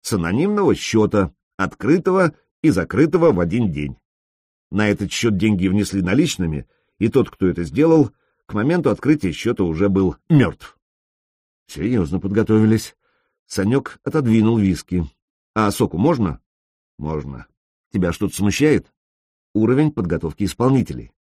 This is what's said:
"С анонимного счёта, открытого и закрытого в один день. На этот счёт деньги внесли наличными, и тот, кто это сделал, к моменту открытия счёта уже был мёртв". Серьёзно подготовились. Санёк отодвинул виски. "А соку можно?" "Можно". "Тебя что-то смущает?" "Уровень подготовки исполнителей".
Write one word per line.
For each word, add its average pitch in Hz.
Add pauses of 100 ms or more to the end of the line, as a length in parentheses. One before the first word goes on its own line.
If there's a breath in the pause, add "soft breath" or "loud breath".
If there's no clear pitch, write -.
"С -
анонимного 131
счёта, 104 (220)
открытого 165 (280 soft breath)
и -
закрытого 151
в 87
один 92
день. 71 (720)
На 104
этот 101
счёт 110
деньги 95
внесли 98
наличными, 90 (320)
и 110
тот, 120
кто -
это 87
сделал, 139 (360)
к -
моменту 143
открытия 110
счёта 107
уже 85
был 95 (120)
мёртв". 127 (880)
Серьёзно 90
подготовились. 110 (500)
Санёк 120
отодвинул 113
виски. 90 (500)
"А 107
соку 98
можно?" 110 (580)
"Можно". 69 (460)
"Тебя 87
что-то 98
смущает?" 107 (640)
"Уровень 127
подготовки 82
исполнителей". 101